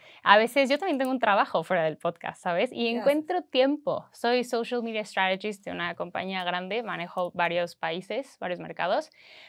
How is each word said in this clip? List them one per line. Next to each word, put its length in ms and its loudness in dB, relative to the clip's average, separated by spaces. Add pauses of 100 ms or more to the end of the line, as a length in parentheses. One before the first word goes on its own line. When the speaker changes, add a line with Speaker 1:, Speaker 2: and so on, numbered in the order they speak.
(240)
Speaker 1:
a 160 10
veces 320 2
yo 80 2
también 180 0
tengo 140 0
un 80 0
trabajo 440 2
fuera 200 0
del 140 0
podcast, 440 -6
¿sabes? 300 0
Y 40 -14
Speaker 2:
¿Qué 140 -2
haces? 100 -2
Speaker 1:
encuentro 440 0
tiempo. 680 0
Soy 320 0
social 380 -4
media 240 -6
strategist 600 -2
de 60 -8
una 220 -4
compañía 500 -6
grande, 380 -2
manejo 540 -4
varios 400 0
países, 640 -6
varios 200 -4
mercados, 520 -2 (380)